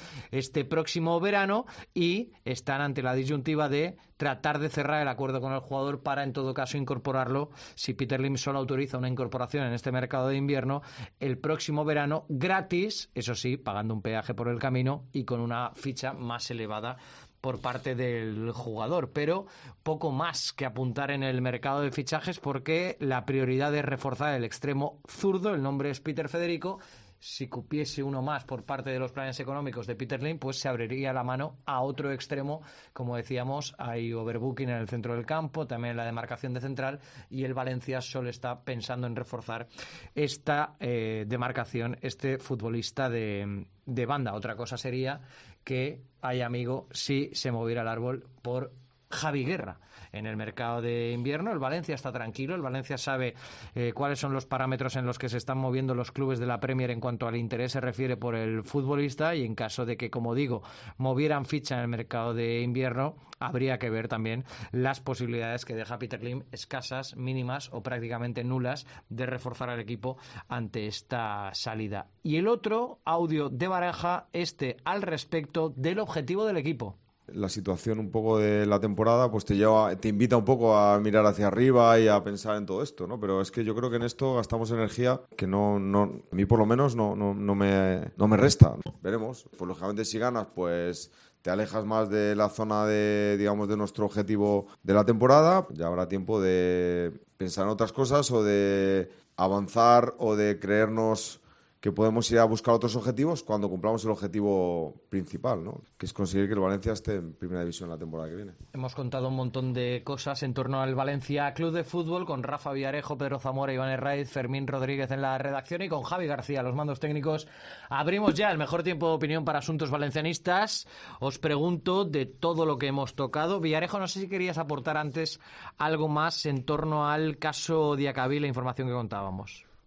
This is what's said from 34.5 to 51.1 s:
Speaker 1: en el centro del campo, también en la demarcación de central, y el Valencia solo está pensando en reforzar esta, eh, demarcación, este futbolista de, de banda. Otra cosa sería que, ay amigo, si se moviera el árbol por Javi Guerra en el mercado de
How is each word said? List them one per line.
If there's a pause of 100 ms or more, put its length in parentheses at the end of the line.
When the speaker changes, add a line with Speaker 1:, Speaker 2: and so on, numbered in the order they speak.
Speaker 1:
en
el
centro
del
campo,
también
en
la
demarcación
de
central, (320)
y
el
Valencia
solo
está
pensando
en
reforzar (480)
esta,
eh,
demarcación,
este
futbolista
de, (180)
de
banda.
Otra
cosa
sería (420)
que, (200)
ay
amigo,
si
se
moviera
el
árbol (160)
por (380)
Javi
Guerra (320)
en
el
mercado
de